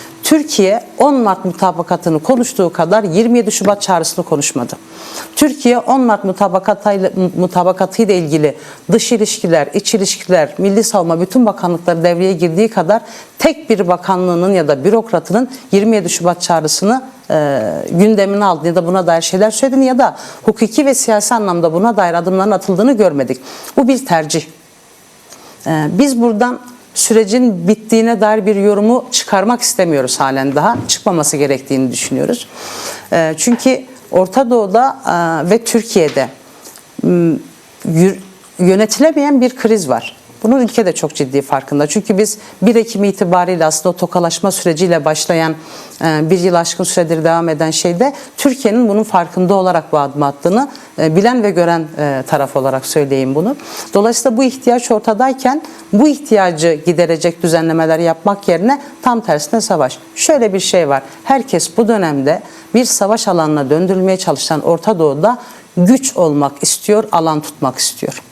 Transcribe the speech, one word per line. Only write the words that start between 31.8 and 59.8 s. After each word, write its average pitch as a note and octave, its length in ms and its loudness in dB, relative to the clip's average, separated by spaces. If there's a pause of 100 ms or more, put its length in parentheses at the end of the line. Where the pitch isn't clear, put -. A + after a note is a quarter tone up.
düşünüyoruz. C3+ 560 -4 (640)
E, D#3+ 240 0
çünkü B3+ 460 0 (280)
Orta F#3+ 400 0
Doğu'da, A3+ 460 2 (100)
e, E3 440 0
ve A3+ 140 2
Türkiye'de, D3+ 640 0 (760)
m, E3+ 340 2 (480)
yür-, F#3 340 2 (400)
yönetilemeyen C4 840 2
bir B3 160 0
kriz G#3 320 0
var. A#2+ 280 -2 (260)
Bunun B3+ 180 4
ülke A3 260 0
de F3 60 2
çok D#3 220 -6
ciddi C#3 280 -2
farkında. C#3+ 440 -2
Çünkü G3 320 -2
biz G#3+ 200 -2 (240)
bir A3 120 4
Ekim A3 300 0
itibariyle F3+ 600 0
aslında D#3 240 0
o F3+ 80 2
tokalaşma F3 540 -2
süreciyle E3+ 540 0
başlayan, D#3+ 500 0 (500)
e, D#3 260 0
bir F#3 80 4
yıl F3+ 160 0
aşkın E3+ 300 -2
süredir D#3+ 400 -2
devam E3 240 2
eden D#3 220 -2
şeyde F3 420 0 (240)
Türkiye'nin A#3+ 520 0
bunun G#3 140 0
farkında F#3 520 0
olarak F3+ 380 0
bu D#3 60 2
adımı C#3+ 280 -2
attığını, F#3 420 0 (300)
e, D#3+ 180 0
bilen A#3 260 2
ve G#3 80 2
gören, E3+ 340 0 (140)
e, C#3 280 -2
taraf C#3 300 -2
olarak C3 300 -2
söyleyeyim C3+ 480 0
bunu. G3 220 -2 (380)
Dolayısıyla A3+ 420 2
bu C4+ 80 2
ihtiyaç A#3+ 460 0
ortadayken B3+ 720 0 (300)
bu A#3 160 4
ihtiyacı F3 800 0
giderecek E3+ 560 0
düzenlemeler D#3+ 560 2
yapmak E3+ 500 -2
yerine G3+ 320 2 (220)
tam A#3+ 180 2
tersine D#3+ 400 -2
savaş. D3+ 380 -2 (160)